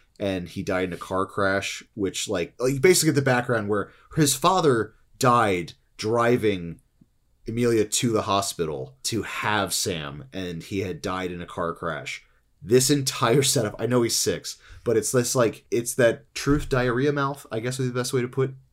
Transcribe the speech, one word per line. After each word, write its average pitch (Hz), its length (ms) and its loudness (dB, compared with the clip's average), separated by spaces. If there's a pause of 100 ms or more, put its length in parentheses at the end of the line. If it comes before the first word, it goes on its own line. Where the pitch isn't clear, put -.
(200)
and 95 260 -2
he 95 160 -8
died 92 220 -2
in 90 80 -4
a 85 60 -8
car 95 260 -4
crash, 98 580 -2 (120)
which, 98 340 -4
like, 90 320 -2
like, 131 220 0
basically 170 320 6
the 135 80 2
background 123 480 2
where 101 200 -2 (240)
his 147 200 2
father 165 580 2 (260)
died 107 540 2 (240)
driving 107 840 0 (680)
Amelia 117 380 2
to - 260 0
the 107 100 2
hospital 78 720 -4 (100)
to 107 180 -2
have 104 500 -2
Sam, 73 520 -4 (100)
and 87 280 -8
he 95 180 -4
had 90 200 -4
died 92 320 -4
in 87 80 -10
a 85 60 -12
car 85 280 -6
crash. 76 500 -8 (380)
This 127 280 4
entire 135 520 2
setup, 113 360 0
I 113 80 -4
know 123 160 2
he's 113 140 0
six, - 420 -2 (260)
but 117 140 2
it's - 140 -2
this, 123 220 2
like, 117 360 2
it's 117 240 -2
that - 400 2
truth 143 340 0
diarrhea 127 440 0
mouth, 143 380 -4
I 113 100 -4
guess 127 180 -4
would 131 60 0
be 127 40 0
the 123 100 -4
best 123 140 -2
way 135 80 2
to 120 80 -2
put 131 260 -2 (180)